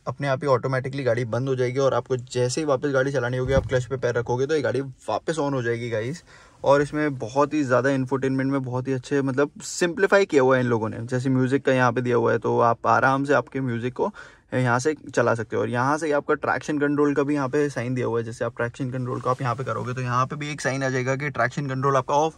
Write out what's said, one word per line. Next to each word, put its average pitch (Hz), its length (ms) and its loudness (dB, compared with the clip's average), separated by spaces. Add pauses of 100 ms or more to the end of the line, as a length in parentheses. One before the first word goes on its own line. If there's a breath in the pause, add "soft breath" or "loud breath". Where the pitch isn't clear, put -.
अपने 143 220 -6
आप 131 140 -2
ही 143 60 -2
automatically 131 540 0
गाड़ी 123 220 0
बंद 120 240 -2
हो 131 80 0
जाएगी 123 220 -2
और 135 160 2
आपको 123 220 -2
जैसे 123 440 -2
ही 160 40 -4
वापस 143 240 0
गाड़ी 135 240 2
चलानी 127 240 -2
होगी, 131 160 -2
आप 135 140 4
clutch 127 180 0
पे 131 120 -6
पैर 120 180 -2
रखोगे 120 320 0
तो 156 80 2
ये 147 80 0
गाड़ी 113 180 0
वापस 131 520 -6
on 143 200 0
हो 131 100 -2
जाएगी 117 280 -4
guys। 117 320 -4 (420 loud breath)
और 139 180 6
इसमें 147 360 -2
बहुत 139 360 0
ही 151 100 0
ज़्यादा 127 260 4
infotainment 135 640 0
में 139 100 -2
बहुत 127 260 -6
ही 135 40 -2
अच्छे 135 300 0
मतलब 135 280 0 (120)
simplify 190 600 2
किया 147 180 4
हुआ 131 140 6
है 127 60 2
इन 123 60 2
लोगों 113 200 0
ने। 104 120 -8
जैसे 123 280 -2
music 131 360 2
का 135 80 4
यहाँ 127 200 4
पे 123 80 0
दिया 120 160 2
हुआ 117 160 4
है, 117 60 2
तो 120 220 0
आप 117 260 2
आराम 131 380 4
से 139 100 2
आपके 127 260 -2
music 123 340 -4
को 185 180 -2 (420 loud breath)
यहाँ 123 240 2
से 151 160 0 (200)
चला 117 200 4
सकते 113 220 -4
हो। 110 60 0
और 113 60 -2
यहाँ 127 300 0
से 156 140 -2
आपका 143 220 0
traction 139 440 -2
control 147 360 2
का 147 80 2
भी 143 120 0
यहाँ 139 140 0
पे 147 200 0
sign 127 260 -4
दिया 123 120 -2
हुआ 113 120 0
है। 117 60 -2
जैसे 113 200 -6
आप 120 120 -6
traction 123 340 -4
control 123 300 -6
को 123 100 -2
आप 127 120 -2
यहाँ 120 120 0
पे 139 100 -6
करोगे, 117 300 -6
तो 127 60 -8
यहाँ 123 260 0
पे 147 100 -10
भी 147 160 -8
एक 143 80 -10
sign 135 220 -2
आ 131 60 0
जाएगा 131 280 0
कि 143 140 -4
traction 127 360 -2
control 135 300 0
आपका 131 180 0
ऑफ 156 240 2